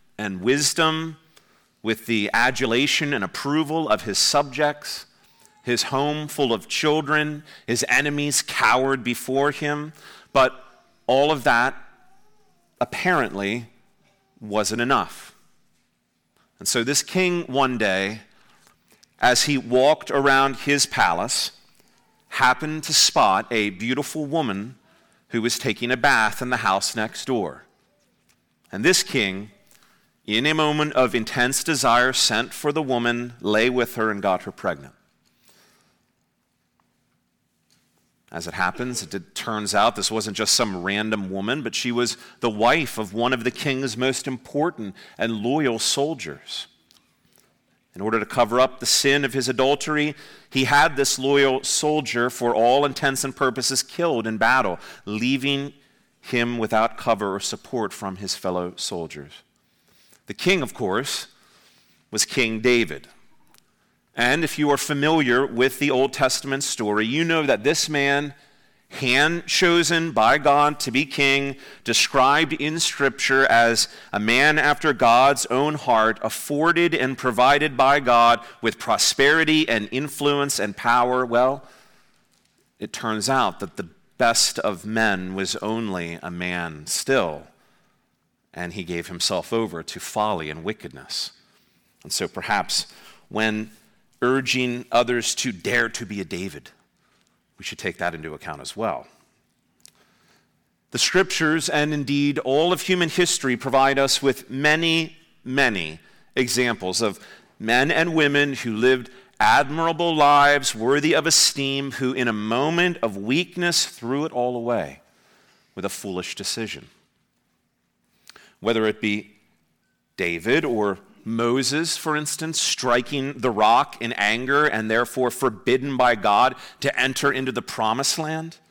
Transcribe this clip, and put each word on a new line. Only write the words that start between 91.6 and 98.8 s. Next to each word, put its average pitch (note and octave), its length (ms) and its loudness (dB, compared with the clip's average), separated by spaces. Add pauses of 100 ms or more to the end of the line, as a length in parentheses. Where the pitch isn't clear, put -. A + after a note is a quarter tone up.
And - 100 -10
so F2+ 140 -2
perhaps - 580 -4 (420)
when G#2+ 440 -2 (500)
urging B2+ 720 0
others A#2+ 420 2
to - 180 -4
dare A2+ 380 -2
to A2 160 -10
be G2+ 160 -8
a F2+ 40 -6
David, F2 440 -10 (880)
we - 40 -18
should - 140 -12
take F2+ 220 -8
that F2 160 -4
into D#2 180 -12
account D2 280 -14
as - 140 -16
well. F#2 300 -6 (1800)